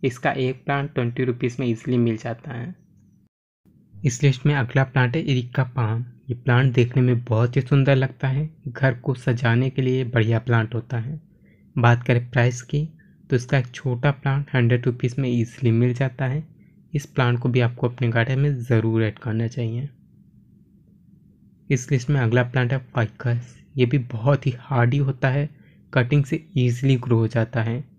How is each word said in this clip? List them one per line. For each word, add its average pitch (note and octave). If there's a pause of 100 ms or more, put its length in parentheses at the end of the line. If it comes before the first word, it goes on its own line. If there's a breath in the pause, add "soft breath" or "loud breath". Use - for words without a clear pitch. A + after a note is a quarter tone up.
इसका C#3
एक C3
प्लांट C#3
ट्वेंटी B2
रुपीज B2
में C3
ईजीली A#2+
मिल A#2
जाता A#2
है। A#2+ (1300)
इस B2+
लिस्ट C#3
में D3
अगला C3+
प्लांट B2+
है D#3+
एरिका B2+
पाम। A#2 (240)
ये A#2+
प्लांट B2+
देखने B2
में B2
बहुत A#2+
ही C#3+
सुंदर C#3
लगता C3
है, C#3+ (180)
घर B2+
को B2+
सजाने B2
के C3+
लिए B2+
बढ़िया A#2
प्लांट A2+
होता A#2
है। C#3 (560 soft breath)
बात A#2+
करें A#2+
प्राइस B2
की, D3+ (420 soft breath)
तो C3
इसका B2
एक A#2+
छोटा B2+
प्लांट C#3
हंड्रेड B2
रुपीज B2
में C3+
ईजीली A#2+
मिल A#2+
जाता C3
है। C#3+ (520 soft breath)
इस C#3+
प्लांट A#2+
को B2
भी B2
आपको A#2+
अपने A#2+
गार्डन A#2
में C#3+
ज़रूर A2+
ऐड G#2+
करना A2+
चाहिए। A#2+ (1800)
इस C#3
लिस्ट C3+
में C#3+
अगला A#2+
प्लांट B2
है C#3 (160)
फाइकस। A#2+ (200)
ये B2+
भी C3
बहुत B2
ही B2
हार्डी A#2+
होता C3+
है, C#3+ (440 loud breath)
कटिंग C3+
से D#3+ (120)
ईजीली B2+
ग्रो A#2+
हो A2+
जाता A2+
है। A#2 (140)